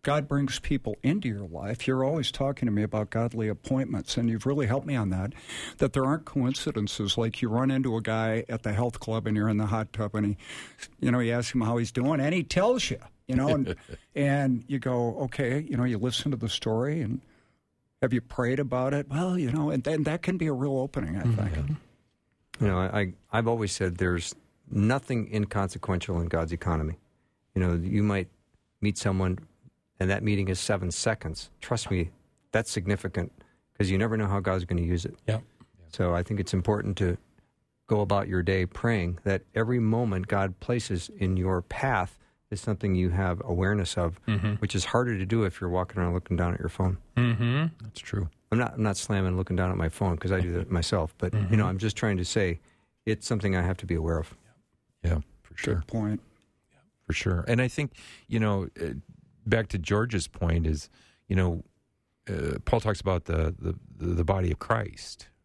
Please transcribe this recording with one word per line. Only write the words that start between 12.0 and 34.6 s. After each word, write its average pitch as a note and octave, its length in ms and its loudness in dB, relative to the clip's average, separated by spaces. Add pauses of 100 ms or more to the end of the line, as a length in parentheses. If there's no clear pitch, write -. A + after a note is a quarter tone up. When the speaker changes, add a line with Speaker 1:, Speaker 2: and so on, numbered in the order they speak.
Speaker 1:
and D3+ 160 2
he E3+ 80 0
tells A3 480 2
you, - 80 -4 (280)
you B2+ 80 0
know, C3 120 4
and, C#3+ 280 2 (200)
Speaker 2:
<laughs> - 200 -20
Speaker 1:
and C#3 520 2
you C#3 100 -2
go, A#2+ 440 0
"Okay," C3+ 400 0
you D#3 140 -6
know, A#2+ 100 2
you A#2+ 120 0
listen A#2+ 320 0
to B2+ 80 0
the A2 120 -2
story, B2+ 520 0
and, A2 200 -2 (840)
"Have B2+ 100 2
you A#2 80 2
prayed B2+ 380 0
about B2+ 340 0
it?" C#3+ 160 -2
Well, F3+ 300 0
you B2+ 120 0
know, D3+ 200 0
and C3+ 120 0
then D#3 200 0
that D3+ 180 0
can F#3 160 0
be E3 80 0
a D3+ 80 2
real C3+ 240 0
opening, C3 400 -2
I - 60 -4
Speaker 3:
Mm-hmm. A2 200 2 (120)
Speaker 1:
think. C#3+ 220 -2 (840)
Speaker 4:
You G#2+ 60 4
know, F#2 100 4
I, F#2+ 240 0
I, F#2 120 -2 (180)
I've A2+ 160 0
always A2+ 240 0
said F#2 260 -2
there's F2 380 0 (340)
nothing A2+ 640 0
inconsequential F#2+ 880 0
in E2+ 60 -2
God's E2 260 0
economy. D#2+ 460 -2 (560)
You F#2 80 2
know, F2 100 4
you F#2+ 300 2
might G2 240 0 (540)
meet G#2 180 0
someone F#2+ 400 2 (600)
and F#2+ 100 2
that G2 140 0
meeting G2 260 2
is F2+ 100 -2
seven F#2 320 -2
seconds. - 580 -4 (120)
Trust - 280 -4
me, F2 220 0 (400)
that's A2+ 180 2
significant F#2+ 640 -2 (460)
'cause G2 120 2
you F#2+ 80 2
never A2 200 0
know G#2 100 0
how G2 140 0
God's F#2 240 0